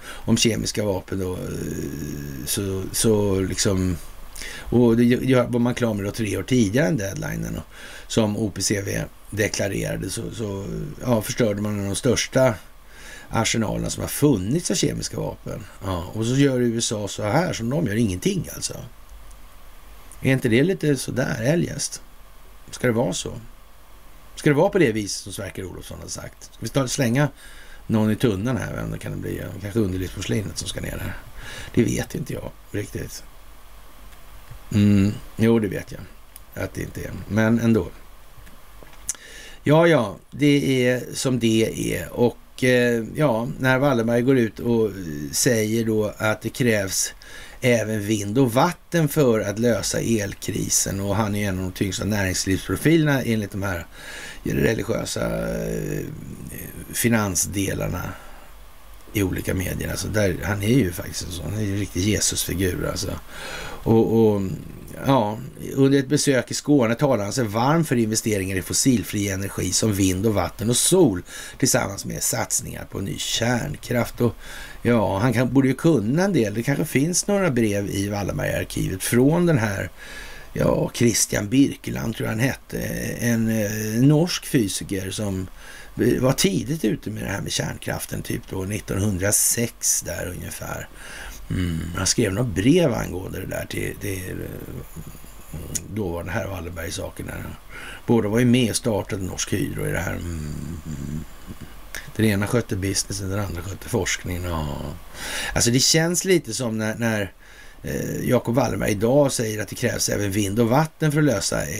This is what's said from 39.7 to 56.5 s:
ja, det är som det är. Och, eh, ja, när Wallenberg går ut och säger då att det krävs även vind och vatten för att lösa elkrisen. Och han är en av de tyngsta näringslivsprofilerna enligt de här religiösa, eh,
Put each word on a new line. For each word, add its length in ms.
ja, 300
det 580
är 140
som 240
det 580
är. 160
Och, 520
eh, 400
ja, 340
när 200
Wallenberg 440
går 160
ut 220
och 300
säger 520
då 340
att 240
det 60
krävs 640
även 440
vind 320
och 140
vatten 560
för 320
att 180
lösa 420
elkrisen. 1000
Och 160
han 200
är 120
en 100
av 60
de 80
tyngsta 320
näringslivsprofilerna 1160
enligt 280
de 120
här 240
religiösa, 1120
eh, 380